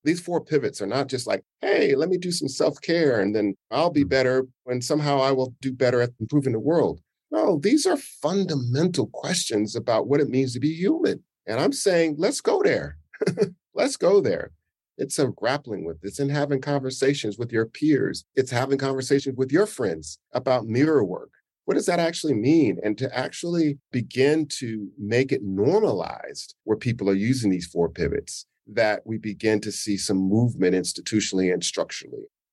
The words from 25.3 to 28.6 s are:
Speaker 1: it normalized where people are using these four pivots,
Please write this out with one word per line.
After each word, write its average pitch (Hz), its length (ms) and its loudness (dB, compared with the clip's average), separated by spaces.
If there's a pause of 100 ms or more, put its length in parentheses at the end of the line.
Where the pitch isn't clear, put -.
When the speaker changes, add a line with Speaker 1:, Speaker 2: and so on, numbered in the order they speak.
Speaker 1:
it 104 120 0
normalized 101 1200 -2
where 107 140 0
people 104 320 -2
are 98 60 4
using 110 340 0
these 87 180 0
four 85 220 0
pivots, - 560 -4 (220)